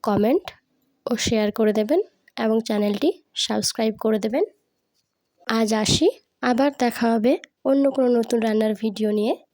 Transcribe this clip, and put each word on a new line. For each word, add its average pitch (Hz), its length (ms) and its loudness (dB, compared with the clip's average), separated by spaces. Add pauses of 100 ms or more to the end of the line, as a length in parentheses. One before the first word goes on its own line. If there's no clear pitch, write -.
কমেন্ট 220 440 0 (600)
ও - 100 -6
শেয়ার 214 320 0 (100)
করে 214 140 2
দেবেন 220 280 0 (360)
এবং 220 240 0
চ্যানেলটি 208 500 -2 (240)
সাবস্ক্রাইব 214 600 -2 (100)
করে 220 140 0
দেবেন। 220 260 -2 (1000)
আজ 220 280 0
আসি, 214 340 2 (340)
আবার 254 360 2
দেখা 233 360 0
হবে 233 180 2 (320)
অন্য 277 260 2
কোনো 262 180 0 (100)
নতুন 233 220 0
রান্নার 220 340 0
ভিডিও 214 360 -2
নিয়ে। 214 240 0 (180)